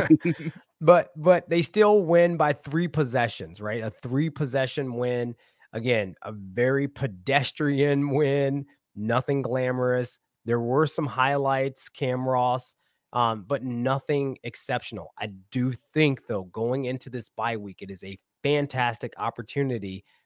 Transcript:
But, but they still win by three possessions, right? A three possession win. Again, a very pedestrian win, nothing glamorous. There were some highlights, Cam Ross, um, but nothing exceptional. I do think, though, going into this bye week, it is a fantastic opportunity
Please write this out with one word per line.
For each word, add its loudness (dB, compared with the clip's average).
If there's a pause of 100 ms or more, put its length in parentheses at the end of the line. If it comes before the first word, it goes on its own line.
(800)
But, 6
but 4
they 2
still 4
win 4
by 4
three -2
possessions, -2
right? -6
A -6
three -2
possession -4
win. -2 (380)
Again, 0
a -12
very 0
pedestrian 0
win, 0 (300)
nothing 0
glamorous. -2 (260)
There 0
were 2
some -4
highlights, 0
Cam -2
Ross, 0 (360)
um, 0
but -2
nothing -2
exceptional. -8
I -8 (180)
do -2 (200)
think, 2
though, -4
going -2
into -6
this -10
bye -4
week, -12
it -10
is -14
a -12 (240)
fantastic -2
opportunity -4 (200)